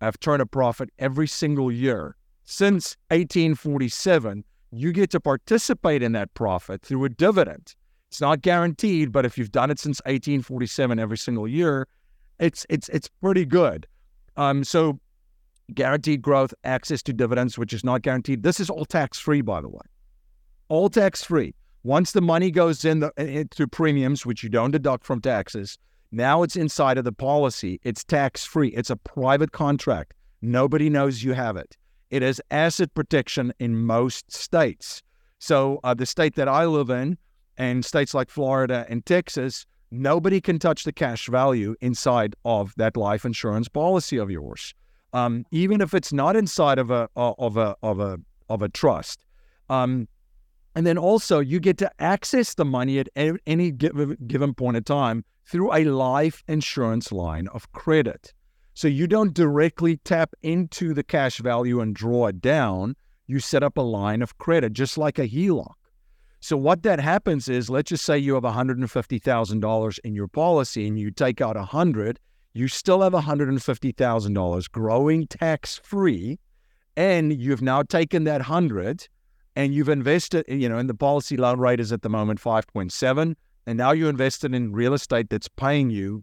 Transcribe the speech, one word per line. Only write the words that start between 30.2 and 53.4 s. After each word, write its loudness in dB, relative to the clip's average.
Nobody 2
knows 0
you 0
have -4
it. -14
It 0
has 0
asset 0
protection 0
in -2
most 0
states. -2
So, 2
uh, 0
the -4
state 0
that 0
I 4
live 0
in, -2
and -2
states 0
like -2
Florida 0
and -6
Texas, -2
nobody 2
can 0
touch 0
the -4
cash -4
value 2
inside 0
of 0
that 0
life -2
insurance -2
policy 0
of -4
yours, -10
um, -2
even 2
if -2
it's 0
not 2
inside 2
of 0
a, 0
of -2
a, 0
of -2
a, -4
of -4
a 0
trust. 0
Um, -2
and 2
then 4
also, 4
you 0
get 2
to -2
access 0
the 0
money 0
at -2
a-, 0